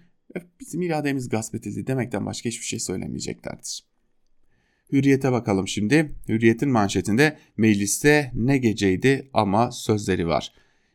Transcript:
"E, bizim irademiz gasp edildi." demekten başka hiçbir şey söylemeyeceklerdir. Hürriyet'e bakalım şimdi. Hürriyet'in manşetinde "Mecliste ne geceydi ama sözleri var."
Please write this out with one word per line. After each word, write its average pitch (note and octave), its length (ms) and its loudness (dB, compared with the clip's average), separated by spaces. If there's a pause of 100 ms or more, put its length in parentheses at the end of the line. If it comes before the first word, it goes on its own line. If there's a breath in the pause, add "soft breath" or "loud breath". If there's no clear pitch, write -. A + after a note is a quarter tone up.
(360 loud breath)
"E, - 20 -6 (220)
bizim F3 220 -8
irademiz C#3+ 460 -2
gasp A2 260 -4
edildi." G#2+ 320 -8
demekten B2 400 -4
başka G#2 220 -8
hiçbir - 180 -8
şey - 120 -6
söylemeyeceklerdir. - 1080 -8 (1080)
Hürriyet'e C3+ 400 4
bakalım G2 360 0
şimdi. C#3 460 0 (140)
Hürriyet'in A#2 420 2
manşetinde A2 680 2 (180 loud breath)
"Mecliste A2 800 2
ne B2+ 240 2
geceydi G#2 760 2
ama A2 380 2
sözleri G2+ 560 0
var." D2+ 260 -2 (420)